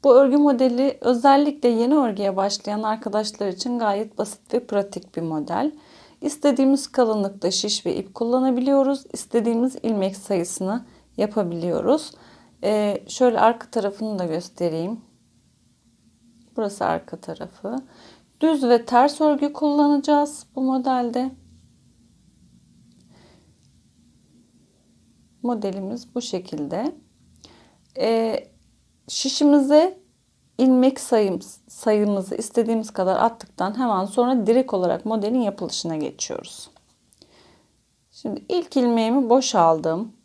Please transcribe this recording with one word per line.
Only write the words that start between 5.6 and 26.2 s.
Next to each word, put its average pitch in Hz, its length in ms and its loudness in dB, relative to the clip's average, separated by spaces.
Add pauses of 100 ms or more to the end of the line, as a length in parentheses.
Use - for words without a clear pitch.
İstediğimiz 277 680 0
kalınlıkta 208 640 -2
şiş 202 360 -4
ve - 100 -2
ip - 180 -10
kullanabiliyoruz. 262 960 0
İstediğimiz 233 640 -2
ilmek 196 400 -2
sayısını 190 680 -4 (320)
yapabiliyoruz. 190 960 -2 (520)
Ee, 208 440 0
şöyle 247 320 2
arka 233 300 2
tarafını 208 480 -4
da 185 60 -4
göstereyim. 175 760 -6 (1600)
Burası 208 280 -4
arka 170 320 -4
tarafı. 180 600 -12 (640)
Düz 302 240 0
ve 233 200 4
ters 254 360 2
örgü 294 320 2
kullanacağız 294 1000 0
bu 262 80 -6
modelde. 254 680 -2 (4000)
Modelimiz 208 720 -6
bu 240 80 -6